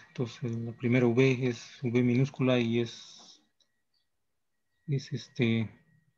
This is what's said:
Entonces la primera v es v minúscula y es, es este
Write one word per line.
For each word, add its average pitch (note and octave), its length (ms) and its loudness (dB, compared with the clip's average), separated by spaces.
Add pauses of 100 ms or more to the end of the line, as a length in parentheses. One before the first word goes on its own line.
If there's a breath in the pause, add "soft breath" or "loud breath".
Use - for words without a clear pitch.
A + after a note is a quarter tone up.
Entonces A#2+ 440 -8
la A#2 200 -8
primera B2 340 2
v B2+ 420 2
es - 340 -8
v B2 200 0
minúscula B2+ 580 2
y A#2 200 0
es, - 640 -12 (1400)
es C#3+ 260 -4
este A2+ 580 -2 (480)